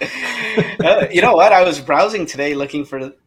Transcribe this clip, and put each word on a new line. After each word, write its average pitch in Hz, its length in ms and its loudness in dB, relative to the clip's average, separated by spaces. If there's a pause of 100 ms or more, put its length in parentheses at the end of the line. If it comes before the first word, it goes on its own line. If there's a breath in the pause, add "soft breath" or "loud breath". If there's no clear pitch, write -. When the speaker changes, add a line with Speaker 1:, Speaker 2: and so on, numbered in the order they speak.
Speaker 1:
<laughs> - 80 -6 (720 loud breath)
Speaker 2:
Uh, 175 300 2
you 175 120 0
know 233 120 4
what? - 180 6
I 185 100 6
was 160 160 0
browsing 170 480 0
today 143 280 -4
looking 139 320 -6
for 135 260 -10 (140)